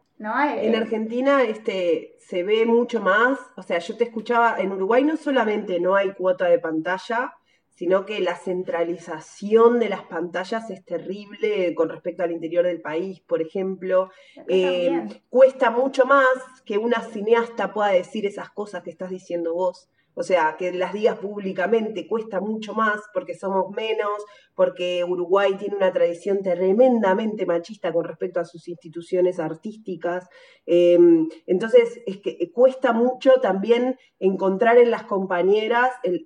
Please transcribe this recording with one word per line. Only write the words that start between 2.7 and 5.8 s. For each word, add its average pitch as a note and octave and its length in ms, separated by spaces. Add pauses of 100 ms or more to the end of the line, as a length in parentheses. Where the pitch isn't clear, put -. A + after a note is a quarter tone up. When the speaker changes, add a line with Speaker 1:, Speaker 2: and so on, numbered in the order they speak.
Speaker 2:
más, G#3+ 380 (160)
o F#3+ 80
sea, F3 160
yo G#3 180
te A#3+ 60
escuchaba, A#3 560
en F#3+ 120
Uruguay G3+ 320
no D#4 140
solamente G#3 640
no F3+ 160